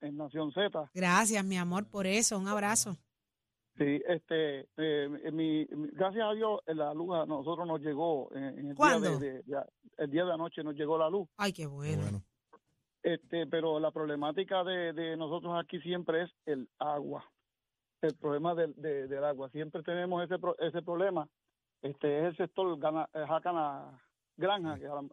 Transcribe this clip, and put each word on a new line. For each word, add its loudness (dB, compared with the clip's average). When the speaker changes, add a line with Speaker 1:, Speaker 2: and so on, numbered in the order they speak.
Speaker 1:
en, -6
en -6
Nación -4
Z. 0
Speaker 2:
Gracias, 4
mi 0
amor, 0
por -4
eso. 2
Un -2
abrazo. 2
Speaker 1:
Sí, 2
este, 0
eh, 2
mi, 2
mi, -4
gracias 0
a 2
Dios, 0
la -2
luz -2
a 2
nosotros -4
nos -2
llegó 0
en, -6
en -6
el -6
Speaker 2:
¿Cuándo? 6
Speaker 1:
día -
de, -4
de, -10
de, -4
el -2
día 2
de 2
anoche -4
nos -4
llegó 0
la 4
luz. 0
Speaker 2:
Ay, 0
qué -8
bueno. -2
Speaker 3:
Qué 0
bueno. -4
Speaker 1:
Este, 0
pero 2
la 2
problemática 0
de, -2
de -2
nosotros -4
aquí -8
siempre 0
es -6
el -2
agua. -2
El 2
problema 0
del, 2
de, -4
del -2
agua. 0
Siempre -6
tenemos 0
ese -2
pro-, 0
ese -2
problema. 0
Este, 0
es 4
el -4
sector 0
Gana-, 2
eh, -4
Jacana -2
Granja, 0
Speaker 3:
Sí. -8
Speaker 1:
que -10
a -6
lo, -4